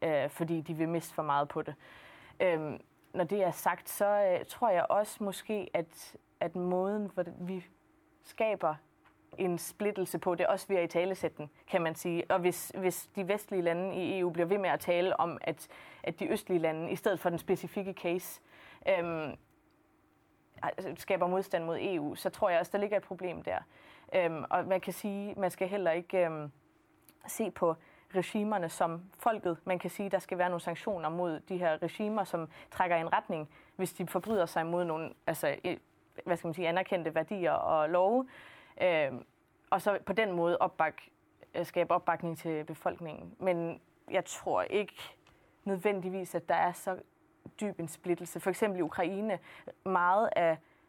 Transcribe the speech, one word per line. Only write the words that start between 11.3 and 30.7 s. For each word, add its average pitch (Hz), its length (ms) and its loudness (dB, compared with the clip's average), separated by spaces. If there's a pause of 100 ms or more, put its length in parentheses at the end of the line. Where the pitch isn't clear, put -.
den, 151 120 -10 (180)
kan 180 140 2
man 165 140 0
sige. 170 340 -2
Og 185 100 4
hvis, 180 380 0
hvis 180 380 -2
de 190 120 -4
vestlige 196 340 0
lande 170 340 0
i 185 240 -2
E 175 60 2
U 175 40 2
bliver 170 160 2
ved 196 120 2
med 190 120 2
at 139 100 2
tale 175 400 2
om, 165 220 0
at, - 260 -6 (360)
at - 160 -6
de 160 100 -4
østlige 185 300 2
lande, 160 320 0
i - 40 -2
stedet 185 240 2
for 180 100 2
den 170 100 -2
specifikke 185 540 -2
case, - 480 -4 (480)
øhm, 170 460 0 (1600)
skaber 180 300 2
modstand 185 360 0
mod 165 180 -2
E 180 200 0
U, 147 140 -4
så 175 140 -2
tror 202 200 2
jeg 170 100 4
også, - 120 -2
der 208 60 0
ligger 202 200 0
et 185 60 -2
problem 180 380 -8
der. - 160 -4 (580)
Øhm, 165 340 2
og 180 160 2
man 185 160 2
kan 180 120 -6
sige, 202 440 -6
man 185 140 0
skal 185 160 -2
heller 185 240 0
ikke, 175 340 2
øhm, 151 260 -4 (760)
se 208 240 -2
på 165 240 2 (400)
regimerne 196 540 0
som 170 340 -2 (140)
folket. 185 480 0
Man 185 140 0
kan 180 100 -4
sige, 202 200 -4
der 190 100 2
skal 180 180 -8
være 180 120 4
nogle 175 120 -2
sanktioner 170 480 -2